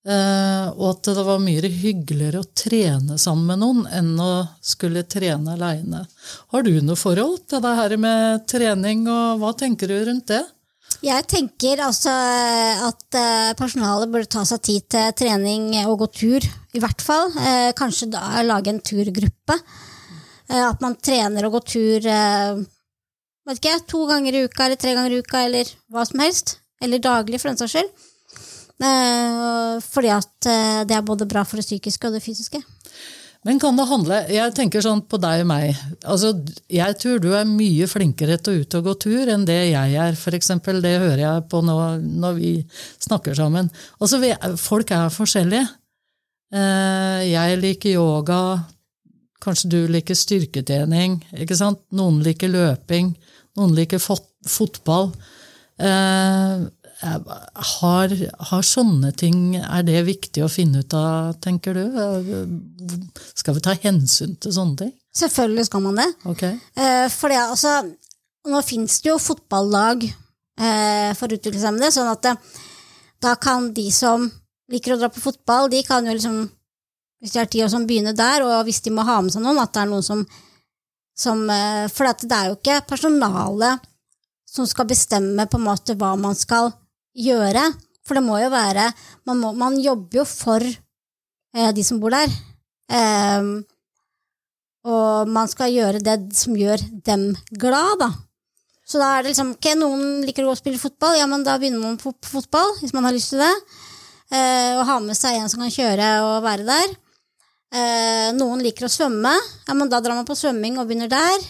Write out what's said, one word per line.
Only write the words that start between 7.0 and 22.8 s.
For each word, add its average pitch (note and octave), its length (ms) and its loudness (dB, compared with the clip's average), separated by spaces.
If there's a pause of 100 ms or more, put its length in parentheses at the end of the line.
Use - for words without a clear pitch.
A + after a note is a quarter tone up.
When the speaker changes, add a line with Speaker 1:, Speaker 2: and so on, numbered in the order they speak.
Speaker 1:
til C4+ 100 -2
det A#3+ 160 0
her A3 240 0
med A3 480 2
trening, G#3+ 600 0
og A#3 320 0
hva G#3+ 100 0
tenker A3 400 -2
du G3 60 0 (100)
rundt B3 240 -4
det? A3+ 80 2 (640)
Speaker 2:
Jeg C#4 240 0
tenker C#4 560 0
altså C4+ 240 0 (800)
at, - 160 -8 (120)
eh, A3+ 440 2
personalet A3+ 500 0
burde A3+ 220 -2
ta A3 160 -2
seg G#3+ 160 -4
tid G3+ 240 0
til A3+ 320 2
trening G#3+ 480 0 (160)
og G#3+ 220 0
gå - 100 -6
tur, A#3+ 320 2 (240)
i A#3+ 80 -2
hvert - 240 -2
fall. D#4+ 320 2
Eh, B3 400 2
kanskje A#3 400 -4
da G#3 260 -4
lage G#3 300 0
en A3 80 -4
turgruppe. G#3 800 -2 (880)
Eh, B3 160 2
at A#3 160 0
man B3 160 -2
trener G#3+ 480 0
og A3 160 0
går A#3 80 -20
tur, A3 400 0
eh, G3+ 480 2 (920)